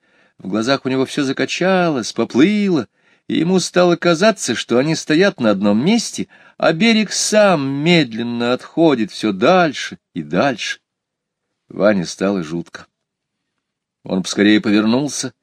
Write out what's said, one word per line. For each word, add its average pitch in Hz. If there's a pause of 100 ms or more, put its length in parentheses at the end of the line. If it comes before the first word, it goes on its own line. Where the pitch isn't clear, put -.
(380)
В -
глазах 110
у 127
него 131
все -
закачалось, 156
поплыло, 170 (400)
и 117
ему 180
стало 175
казаться, 175
что 117
они 151
стоят 175
на 117
одном 104
месте, - (300)
а 165
берег 214
сам 190
медленно 120
отходит 127
все 110
дальше 143 (160)
и 85
дальше. 98 (840)
Ване 95
стало 95
жутко. 82 (1200)
Он 95
поскорее 104
повернулся 113